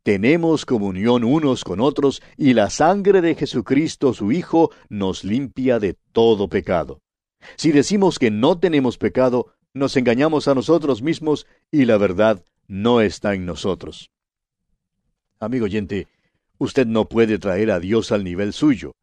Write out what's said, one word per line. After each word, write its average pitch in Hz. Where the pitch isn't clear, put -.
tenemos 143
comunión 110
unos 135
con 92
otros, 139
y 139
la 107
sangre 190
de 165
Jesucristo, 135
su 104
Hijo, 165
nos 98
limpia 123
de 98
todo 110
pecado." 82
Si 320
decimos 196
que 117
no 131
tenemos 147
pecado, 123
nos 135
engañamos 135
a 139
nosotros 135
mismos 151
y 143
la 113
verdad 98
no 113
está 101
en 92
nosotros. 82
Amigo 113
oyente, 98
usted 131
no 113
puede 110
traer 98
a 92
Dios 104
al 104
nivel 95
suyo, 98